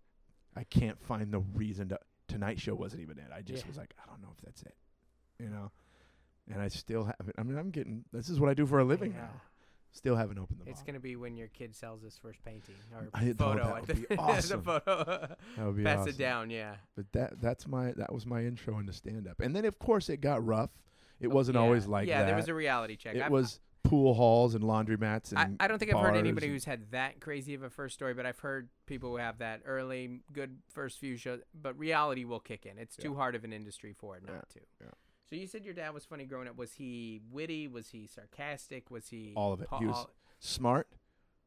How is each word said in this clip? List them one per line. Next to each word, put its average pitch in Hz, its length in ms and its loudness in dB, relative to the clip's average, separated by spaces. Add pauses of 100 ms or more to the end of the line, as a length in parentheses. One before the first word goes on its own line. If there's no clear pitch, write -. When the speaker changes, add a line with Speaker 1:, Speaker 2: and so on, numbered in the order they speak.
(560)
Speaker 1:
I 123 80 -8
can't - 380 2
find 107 320 -4
the 101 60 0
reason 98 500 -2
to, 92 100 -4 (280)
Tonight 101 320 -4
Show - 160 -4
wasn't 98 260 -8
even 78 160 -14
it. 71 160 -18
I 82 80 -12
just 131 220 -10
Speaker 2:
Yeah. - 60 -14
Speaker 1:
was 143 80 -14
like, - 240 -16
"I - 60 -20
don't 113 140 -20
know 95 100 -18
if - 100 -20
that's - 220 -20
it," - 120 -20 (640)
you 113 100 -8
know? 104 220 -8 (760)
And 101 140 -6
I 98 60 0
still 113 380 -2
haven't, 101 320 -6
I 110 60 -4
mean, 131 140 -2
I'm 180 140 -4
getting, 127 400 -6
this 120 180 -6
is 156 100 0
what 143 100 8
I 139 40 6
do 147 120 4
for 139 140 8
a 131 40 10
living 180 300 4
Speaker 2:
Yeah. 120 80 -10
Speaker 1:
now. 113 200 -14 (500)
Still 127 240 2
haven't 104 220 0
opened 92 220 -8
the 90 100 -16
Speaker 2:
It's 131 120 -12
Speaker 1:
bottle. 143 40 -16
Speaker 2:
gonna 139 140 -10
be 127 160 -10
when 120 220 -12
your 113 100 -14
kid 110 280 -16
sells 113 280 -14
his 110 140 -18
first - 260 -18
painting 107 320 -16 (180)
or 110 200 -12
Speaker 1:
I 107 120 2
know, 120 80 4
Speaker 2:
photo 110 300 2
Speaker 1:
that 113 120 0
Speaker 2:
at 113 60 -6
Speaker 1:
would - 60 -10
Speaker 2:
the, 160 60 0
<laughs> 117 140 -2
Speaker 1:
be 202 80 2
Speaker 2:
the 151 60 -2
Speaker 1:
awesome. 190 420 2
Speaker 2:
photo. 165 720 0 (220)
Speaker 1:
That 110 80 -4
would 101 120 0
be 104 60 2
Speaker 2:
Pass 147 160 4
Speaker 1:
awesome. 98 100 2
Speaker 2:
it 135 80 -6
down, 123 340 0
yeah. 107 240 -6 (200)
Speaker 1:
But 98 180 -10
that, - 280 -2
that's - 260 -2
my, 127 260 -2
that - 200 -6
was 113 140 -6
my 117 160 -2
intro 117 340 -4
into 101 160 -4
stand-up. 101 480 -8
And 131 140 0
then, 214 100 0
of 208 140 0
course, 214 300 4
it 147 120 0
got 131 240 2
rough. 110 240 2 (500)
It 120 80 0
Speaker 2:
Oh, 120 40 4
Speaker 1:
wasn't 131 240 6
Speaker 2:
yeah. 120 60 8
Speaker 1:
always 117 260 8
like 104 200 2
Speaker 2:
Yeah, 151 160 4
there 95 80 6
Speaker 1:
that. 101 60 6
Speaker 2:
was 156 100 2
a 165 60 -2
reality 123 420 0
check. 113 200 -8
Speaker 1:
It 127 80 2
Speaker 2:
I've, 147 80 2
Speaker 1:
was 131 280 4 (240)
pool 135 300 8
halls 117 420 8
and 107 80 2
laundromats 110 720 2
Speaker 2:
I, 156 100 6
Speaker 1:
and 196 140 -4
Speaker 2:
I 196 80 4
don't 214 120 0
think 214 120 0
I've 208 80 6
heard 202 100 8
Speaker 1:
bars 208 100 6
Speaker 2:
anybody - 280 2
Speaker 1:
and 143 60 -2
Speaker 2:
who's 135 120 -4
had 113 260 -8
that 131 300 -4
crazy 143 340 -8
of 135 80 -12
a 127 60 -10
first 135 260 -10
story, 131 180 -4
but 123 120 -4
I've 123 140 -4
heard 135 300 -6 (160)
people 127 240 -8
who 120 80 -4
have 117 220 -6
that 113 260 -6
early, 131 560 -6 (120)
good 135 260 -10 (100)
first 139 300 -10
few 131 180 -6
shows. 123 240 -8 (180)
But 135 200 -8
reality 151 460 0
will 117 140 -6
kick - 280 -14
in. 98 100 -16
It's 113 220 -16
Speaker 1:
Yeah. - 60 -12
Speaker 2:
too 143 100 -4
hard 127 200 -2
of 110 80 -6
an 113 100 -10
industry 104 400 -14
for 98 240 -16
it 92 60 -20
not 98 100 -12
Speaker 1:
Yeah. 87 160 -12
Speaker 2:
to. - 100 -20 (220)
Speaker 1:
Yeah. 58 60 -20 (380)
Speaker 2:
So 156 100 -14
you 190 100 -10
said 202 180 -14
your 190 120 -14
dad 156 180 -8
was 143 120 -14
funny 143 200 -14
growing 127 220 -10
up. 120 100 -14
Was 120 160 -10
he 120 560 -10
witty? 156 380 -6
Was 120 220 -12
he 107 180 -16
sarcastic? 139 840 -12
Was 117 200 -14
he 110 260 -14
Speaker 1:
All 101 180 2
of 90 80 -4
it. - 60 -8
Speaker 2:
pa-, 139 120 -4
Speaker 1:
He 113 60 0
was 107 100 0
Speaker 2:
all 120 140 -8 (300)
Speaker 1:
smart 127 480 2 (600)